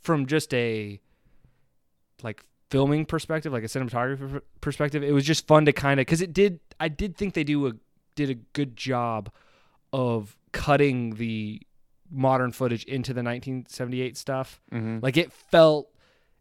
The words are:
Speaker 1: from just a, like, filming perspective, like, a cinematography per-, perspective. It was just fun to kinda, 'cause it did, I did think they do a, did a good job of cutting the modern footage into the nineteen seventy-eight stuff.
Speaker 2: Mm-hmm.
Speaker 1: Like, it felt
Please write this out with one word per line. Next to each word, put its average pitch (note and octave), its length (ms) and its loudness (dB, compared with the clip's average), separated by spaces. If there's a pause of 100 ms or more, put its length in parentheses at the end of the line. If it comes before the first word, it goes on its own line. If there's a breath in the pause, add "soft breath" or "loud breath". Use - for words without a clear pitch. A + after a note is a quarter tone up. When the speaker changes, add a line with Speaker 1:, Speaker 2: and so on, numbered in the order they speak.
Speaker 1:
from D3 260 0
just D3 260 0
a, A2 480 -2 (1200)
like, A2 220 -10 (260)
filming C#3+ 360 2
perspective, D#3 460 -6
like, A#2 120 -4
a - 20 -8
cinematography C3 640 -4
per-, C#3 120 -10 (180)
perspective. D3 420 -2
It C#3+ 100 0
was C#3 120 4
just D3+ 220 0
fun D#3 180 8
to D3 80 6
kinda, C#3 320 2
'cause E3 160 0
it F3 120 -6
did, F#3 280 2 (180)
I E3 100 -2
did E3+ 280 -6
think G3+ 180 -4
they D#3 100 0
do C#3+ 240 0
a, A#2 40 -6 (420)
did C#3+ 160 -2
a C3 40 -2
good A#2+ 420 -6
job A#2 560 -4 (600 soft breath)
of A#2 440 -2 (160)
cutting C3 640 2
the A2 460 -6 (480)
modern C3 420 0
footage A#2 320 -2
into B2 300 -6
the A#2+ 80 -4
nineteen B2 440 -6
seventy-eight B2+ 520 -8
stuff. - 420 -8 (100)
Speaker 2:
Mm-hmm. A2+ 300 -6
Speaker 1:
Like, B2+ 160 0
it D#3+ 160 0
felt D#3 560 6 (520)